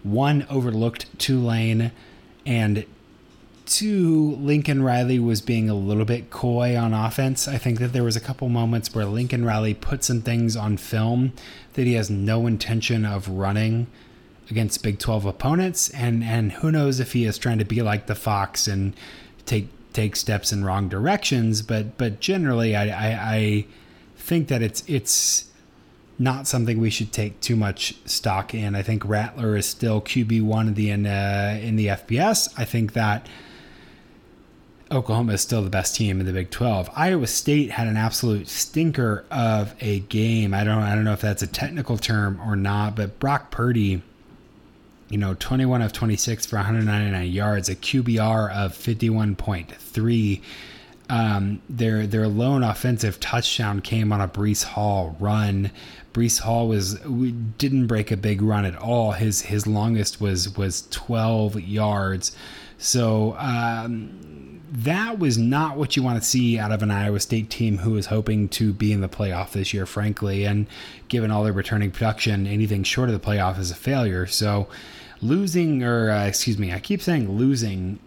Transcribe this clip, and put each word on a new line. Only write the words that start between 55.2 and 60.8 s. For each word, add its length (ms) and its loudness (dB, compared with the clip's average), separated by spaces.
run. 500 0
Breece 260 2
Hall 280 0
was, 380 0
we 260 0
didn't 560 0
break 240 0
a 60 0
big 240 0
run 240 2
at 100 -2
all. 380 0
His, 300 0
his 220 -2
longest 540 0
was, 380 -2
was 340 -2